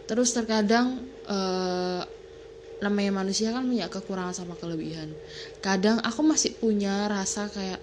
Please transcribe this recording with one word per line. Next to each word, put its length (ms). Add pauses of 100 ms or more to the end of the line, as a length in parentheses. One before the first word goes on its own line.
Terus 300
terkadang, 680 (240)
eh, 760 (800)
namanya 300 (120)
manusia 300
kan 120
punya 240
kekurangan 440
sama 240
kelebihan. 560 (500)
Kadang 380
aku 240
masih 320
punya 520
rasa 400
kayak 320